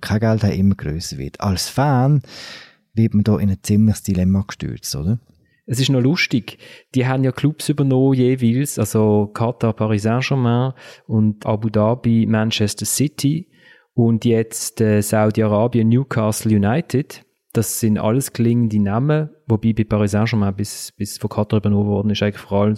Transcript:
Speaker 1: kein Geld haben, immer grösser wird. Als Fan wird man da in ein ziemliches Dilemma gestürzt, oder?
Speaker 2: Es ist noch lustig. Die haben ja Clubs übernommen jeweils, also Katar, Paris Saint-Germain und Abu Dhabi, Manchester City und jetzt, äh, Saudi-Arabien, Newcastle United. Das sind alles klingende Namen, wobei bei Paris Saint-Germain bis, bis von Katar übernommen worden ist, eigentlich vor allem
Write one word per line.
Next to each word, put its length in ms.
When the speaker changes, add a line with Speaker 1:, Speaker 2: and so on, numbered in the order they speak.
Speaker 1:
kein 180
Geld 240
haben, 80
immer 240
grösser 420
wird. 220
Als 300
Fan 520
wird 200
man 100
da 140
in 120
ein 140
ziemliches 400
Dilemma 420
gestürzt, 520
oder? 220
Speaker 2:
Es 140
ist 100
noch 120
lustig. 560
Die 140
haben 160
ja 80
Clubs 380
übernommen 460
jeweils, 640
also 480
Katar, 440
Paris 300
Saint-Germain 720
und 380
Abu 240
Dhabi, 560
Manchester 600
City 640
und 320
jetzt, 560
äh, 200
Saudi-Arabien, 840
Newcastle 680
United. 680
Das 260
sind 180
alles 360
klingende 460
Namen, 500
wobei 240
bei 140
Paris 260
Saint-Germain 420
bis, 440
bis 200
von 120
Katar 300
übernommen 280
worden 220
ist, 120
eigentlich 180
vor 240
allem 140